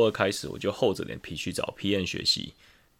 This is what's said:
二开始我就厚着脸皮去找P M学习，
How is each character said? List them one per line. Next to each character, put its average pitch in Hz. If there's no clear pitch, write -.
二 110
开 98
始 -
我 -
就 98
厚 101
着 -
脸 -
皮 -
去 87
找 -
P 101
M 95
学 -
习， -